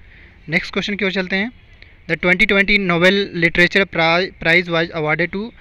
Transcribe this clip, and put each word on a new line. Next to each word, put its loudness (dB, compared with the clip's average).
नेक्स्ट -4
क्वेश्चन -4
की -4
ओर -2
चलते -4
हैं। -4
The -2
twenty 0
twenty 2
Nobel 2
Literature 2
Pri-, 0
Prize 2
was 0
awarded -2
to -8